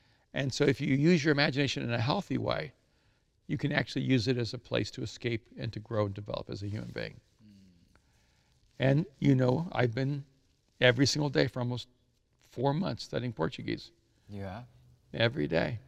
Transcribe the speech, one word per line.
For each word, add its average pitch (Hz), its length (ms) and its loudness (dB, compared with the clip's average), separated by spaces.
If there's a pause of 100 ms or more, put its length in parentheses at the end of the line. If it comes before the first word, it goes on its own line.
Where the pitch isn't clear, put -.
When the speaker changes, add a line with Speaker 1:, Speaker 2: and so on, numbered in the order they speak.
(340)
Speaker 1:
And 135 200 -4
so - 120 0
if 139 160 4
you 139 140 2
use 151 280 6
your 156 100 4
imagination 139 500 2
in 120 100 -2
a 117 80 0
healthy 135 380 0
way, 76 340 -2 (760)
you 147 120 -4
can 143 120 -2
actually 139 320 -2
use 127 240 2
it 123 120 0
as 120 160 -4
a 127 40 -12
place 117 340 -4
to 127 100 -10
escape 117 440 -6 (120)
and 127 160 -6
to 107 60 -8
grow 107 260 0
and 98 80 -6
develop 104 340 -8
as 76 140 -8
a 101 40 -8
human 113 260 -8
being. 55 280 -8 (220)
Speaker 2:
Hmm. 107 60 -20 (1300)
Speaker 1:
And, 139 280 4 (120)
you 139 160 6
know, 127 380 2
I've 120 220 0
been 139 300 -4 (560)
every 127 260 6
single 151 220 0
day 143 180 4
for 127 140 -6
almost 120 280 -6 (600)
four 135 240 0
months 151 320 -4
studying 123 300 -6
Portuguese. - 560 -6 (400)
Speaker 2:
Yeah. 101 320 -10 (500)
Speaker 1:
Every 117 340 0
day. 80 420 0